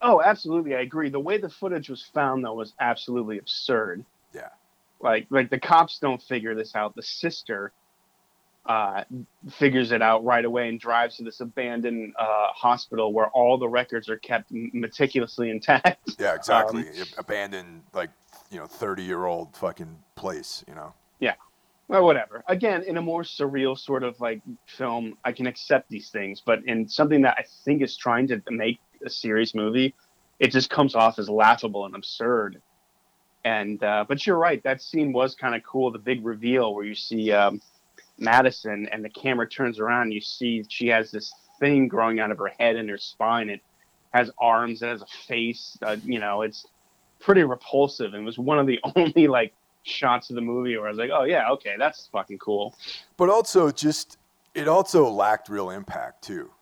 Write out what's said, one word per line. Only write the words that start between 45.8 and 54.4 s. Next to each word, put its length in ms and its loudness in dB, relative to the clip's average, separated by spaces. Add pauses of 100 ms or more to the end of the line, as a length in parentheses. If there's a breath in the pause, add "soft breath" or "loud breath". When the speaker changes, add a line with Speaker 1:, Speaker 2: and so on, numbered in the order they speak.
Speaker 1:
uh, 220 -2
you 160 -4
know, 220 -2
it's 220 -8 (540)
pretty 240 6
repulsive, 720 0
and 100 -8
was 140 -8
one 200 2
of 80 4
the 120 2 (100)
<laughs> 80 0
only, 300 6
like, 280 4 (300)
shots 460 0
of 60 -8
the 60 -4
movie 340 -2
where 100 -4
I 40 -4
was 80 -8
like, 140 -2
"Oh, 120 4
yeah, 280 2
okay, 240 -4
that's 360 -2
fucking 260 -6
cool." 380 -4 (400 loud breath)
Speaker 2:
But 140 4
also 420 4
just, 460 -2 (360)